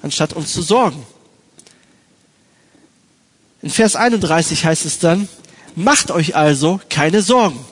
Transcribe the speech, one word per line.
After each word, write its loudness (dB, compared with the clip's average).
anstatt -4
uns -8
zu -4
sorgen. 0
In -10
Vers 2
einunddreißig 0
heißt 0
es -6
dann, 0
"Macht 2
euch -2
also 2
keine 2
Sorgen." 2